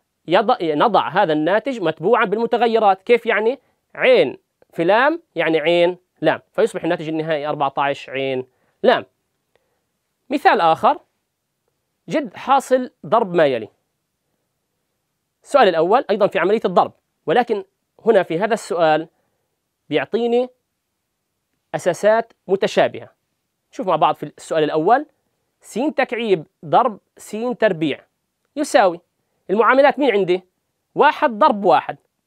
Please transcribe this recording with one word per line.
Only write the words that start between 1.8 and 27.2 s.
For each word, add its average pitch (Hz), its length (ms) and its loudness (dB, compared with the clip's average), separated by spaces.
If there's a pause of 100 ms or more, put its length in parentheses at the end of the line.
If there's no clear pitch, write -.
متبوعًا 196 440 0
بالمتغيرات. 220 760 0
كيف 233 240 0
يعني؟ 226 340 -2 (360)
عين 190 420 2 (360)
في 170 100 -4
لام 254 380 0 (140)
يعني 160 240 0
عين 175 380 0 (240)
لام، 151 200 0 (100)
فيصبح 202 320 -2
الناتج 170 260 -6
النهائي 156 380 -6
أربعتاش 143 600 -4
عين 131 380 -6 (360)
لام. 165 220 2 (1200)
مثال 262 320 2
آخر، 170 380 2 (1080)
جد 254 260 -4
حاصل 254 560 -2 (140)
ضرب 190 280 0
ما 165 120 2
يلي. 117 240 -4 (1700)
السؤال 262 240 4
الأول 180 420 2
أيضًا 202 180 0
في 175 120 -4
عملية 202 260 0
الضرب، 180 280 0 (320)
ولكن 208 380 -2 (420)
هنا 202 180 4
في 165 160 -6
هذا 214 140 -2
السؤال 165 540 0 (840)
بيعطيني 233 600 -2 (1300)
أساسات 202 580 0 (140)
متشابهة. 180 720 -2 (500)
شوف 208 160 -8
مع 170 80 2
بعض 156 200 0
في - 80 -12
السؤال 156 400 -6
الأول، 165 420 0 (560)
س - 180 -10 (160)
تكعيب 220 520 -2 (180)
ضرب 196 340 0 (180)
س - 200 -14 (220)